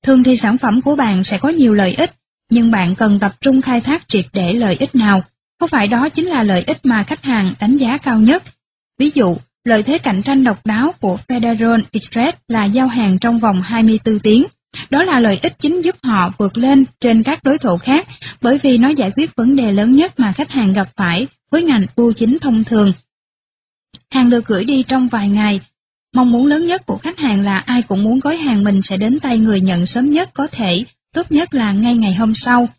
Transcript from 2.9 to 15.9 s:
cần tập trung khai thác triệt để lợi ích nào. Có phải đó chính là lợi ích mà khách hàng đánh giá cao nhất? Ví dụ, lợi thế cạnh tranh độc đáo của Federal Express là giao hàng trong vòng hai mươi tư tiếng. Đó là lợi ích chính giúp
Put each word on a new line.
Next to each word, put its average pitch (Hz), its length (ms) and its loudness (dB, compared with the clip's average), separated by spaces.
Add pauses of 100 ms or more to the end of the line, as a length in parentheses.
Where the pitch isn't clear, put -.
cần 208 240 2
tập 196 220 -2
trung 262 220 2
khai 247 180 -2
thác 294 280 -4
triệt 190 240 -2
để 175 200 -2
lợi 220 240 0
ích 277 180 -4
nào. 208 280 2 (380)
Có 339 60 -2
phải 226 220 0
đó 247 200 0
chính 320 180 -4
là 302 160 -2
lợi 190 200 0
ích - 240 -6
mà 220 160 0
khách - 200 -8
hàng 214 380 -2
đánh 233 160 2
giá 269 220 -2
cao 247 200 -2
nhất? 262 240 4 (560)
Ví 294 160 0
dụ, 190 220 2 (280)
lợi 220 180 2
thế 294 160 -2
cạnh 202 240 -2
tranh 269 220 2
độc 214 220 -2
đáo 233 340 -2
của 190 180 -2 (100)
Federal 226 540 0 (100)
Express 233 460 -4 (100)
là 226 160 -2
giao 254 240 0
hàng 214 300 0
trong 233 200 0
vòng 202 240 0
hai 226 200 -2
mươi 220 220 4
tư 214 180 0
tiếng. 220 220 4 (460)
Đó 285 120 0
là 320 180 0
lợi 208 220 2
ích - 160 -4
chính 330 240 -2
giúp 339 200 -2